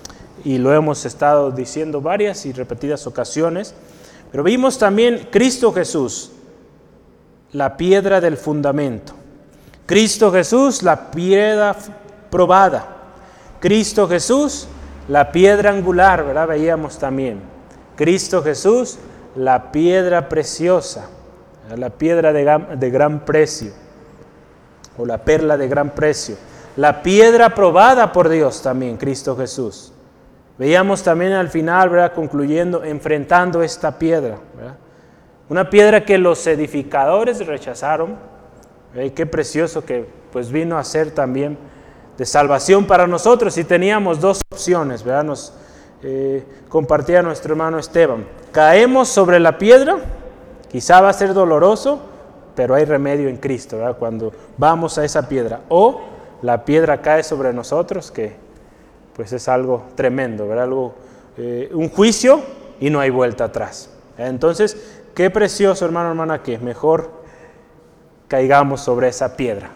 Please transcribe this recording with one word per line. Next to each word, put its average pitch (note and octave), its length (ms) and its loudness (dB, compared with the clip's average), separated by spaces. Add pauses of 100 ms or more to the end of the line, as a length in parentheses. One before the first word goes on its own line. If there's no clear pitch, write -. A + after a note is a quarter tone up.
(440)
y C3 140 -2
lo C3 160 2
hemos D3+ 300 0
estado D3 460 0
diciendo D3 500 -8
varias F#3+ 460 -4
y C3+ 60 -8
repetidas B2+ 540 -10
ocasiones, E3 680 -6 (560)
pero C#3 120 -4
vimos B3 360 0
también A3 520 0
Cristo A#3+ 420 2
Jesús, D3+ 600 -4 (1200)
la C#3 240 -4
piedra F#3+ 440 2
del D#3+ 160 0
fundamento. C#3+ 800 -4 (720)
Cristo G#3 440 2
Jesús, G#3+ 520 2
la E3 280 0
piedra G3+ 600 0
f-, - 200 -10 (400)
probada. F3+ 680 2 (640)
Cristo G3+ 480 0
Jesús, A#3+ 600 -2 (400)
la C#3+ 240 2
piedra G3+ 380 4
angular, F3+ 560 2
¿verdad? D3 220 -2
Veíamos D#3 500 -2
también. C3 420 -6 (560)
Cristo F3+ 460 0
Jesús, G3+ 560 0 (360)
la C3 380 0
piedra F3 560 2
preciosa, D#3 800 -2 (680)
la B2 140 -8
piedra D#3+ 460 0
de D3 100 0
gam-, D3+ 320 0
de B2+ 140 -2
gran D3 340 0
precio, D3+ 480 0 (1300)
o A#2+ 80 -8
la A2+ 180 -6
perla D#3 320 0
de C3+ 120 -4
gran C#3+ 260 -2
precio. D3 420 -4 (400)
La C#3+ 260 2
piedra A3+ 520 6
probada G3+ 580 6
por E3+ 160 4
Dios D#3 320 0
también, B2+ 380 -6
Cristo C3+ 380 -6
Jesús. B2 560 -8 (640)
Veíamos F#3 440 2
también F3 300 0
al F#3 160 -2
final, E3+ 400 2
¿verdad? F3 240 2
Concluyendo, D#3 720 -4
enfrentando D#3 760 -2
esta D#3+ 360 -4
piedra, D3+ 400 -2 (180)
¿verdad? B2 200 -18 (720)
Una F#3 220 -2
piedra G#3 340 6
que G3 140 2
los F3+ 280 0
edificadores D#3 1000 -2
rechazaron. D#3 720 -6 (760)
¿Verdad? B2+ 140 -8
Y C3 40 -8
qué D#3 160 -6
precioso D#3+ 580 -4
que, A#2+ 240 -8 (240)
pues, B2 180 -8
vino E3 280 -4
a C#3 60 -4
ser D#3 260 -4
también C#3+ 480 -4 (580)
de B2+ 80 -8
salvación D3 600 2
para F3+ 200 4
nosotros. G3+ 520 2
Y E3+ 60 -2
teníamos F3+ 560 0
dos F#3+ 200 0 (100)
opciones, C#3+ 540 -4
¿verdad? C3+ 200 0
Nos, D3 280 -8 (500)
eh, C3+ 420 -6 (240)
compartía D#3+ 540 2
nuestro D#3 300 -6
hermano D#3+ 260 -4
Esteban. C#3+ 460 0 (260)
¿Caemos A3+ 580 6
sobre F3 320 4
la E3 180 2
piedra? C4 380 6 (760)
Quizá E3+ 300 4
va G3 100 6
a - 20 4
ser F#3+ 220 -2
doloroso, G3 640 2 (540)
pero B2+ 200 0
hay D3+ 100 4
remedio C#3+ 440 -2
en B2+ 80 -8
Cristo, B2+ 420 -8
¿verdad? A#2 200 -6
Cuando A2+ 340 -8 (240)
vamos D#3+ 420 0
a D3+ 60 -2
esa D3 240 -4
piedra. A#2 400 -4
O G#3 320 2 (420)
la A#2+ 220 -2
piedra D3+ 380 0
cae D#3 200 2
sobre C3+ 300 -4
nosotros, D#3 580 -6
que, G#2+ 260 -10 (800)
pues, G#2+ 180 -14
es B2+ 160 -8
algo B2+ 360 -2 (120)
tremendo, B2 520 -4
¿verdad? A#2 160 -2
Algo, B2+ 300 -6 (420)
eh, A#2+ 360 -10
un D#3+ 160 -4
juicio A#3+ 520 4 (400)
y C#3+ 100 -2
no D3 100 0
hay C3+ 100 0
vuelta A#2+ 340 -2
atrás. A2 460 -10 (260)
Entonces, D#3 600 -2 (380)
qué F#3 160 0
precioso, G3 540 0
hermano, E3+ 240 -4
hermana, D#3+ 340 -6
que A#2 160 -8
mejor D3 600 -4 (1080)
caigamos C#3 540 2
sobre B2 260 0
esa B2 280 -6
piedra, A2 400 -6